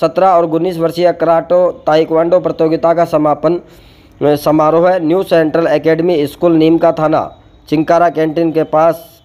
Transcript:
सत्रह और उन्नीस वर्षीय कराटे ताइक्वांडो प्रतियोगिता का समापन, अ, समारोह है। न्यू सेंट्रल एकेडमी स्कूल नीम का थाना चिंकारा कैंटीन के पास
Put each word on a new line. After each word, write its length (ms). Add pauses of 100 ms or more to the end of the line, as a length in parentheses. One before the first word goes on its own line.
सत्रह 280
और 160
उन्नीस 340
वर्षीय 340
कराटे 580
ताइक्वांडो 680
प्रतियोगिता 540
का 100
समापन, 500
अ, 60 (600)
समारोह 680
है। 160
न्यू 160
सेंट्रल 440
एकेडमी 600
स्कूल 260
नीम 260
का 140
थाना 440 (320)
चिंकारा 400
कैंटीन 440
के 100
पास 640